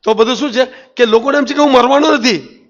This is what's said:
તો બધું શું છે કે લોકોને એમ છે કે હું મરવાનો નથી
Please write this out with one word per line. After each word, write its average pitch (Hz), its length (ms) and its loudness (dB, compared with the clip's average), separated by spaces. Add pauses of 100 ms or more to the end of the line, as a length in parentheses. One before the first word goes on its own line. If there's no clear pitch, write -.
તો 220 100 0
બધું 226 220 0
શું 262 160 -6
છે 254 140 0 (300)
કે 247 100 2
લોકોને 233 320 0
એમ 285 80 0
છે 285 80 -8
કે 285 60 -4
હું 294 120 2
મરવાનો 269 420 2
નથી 226 260 -2 (300)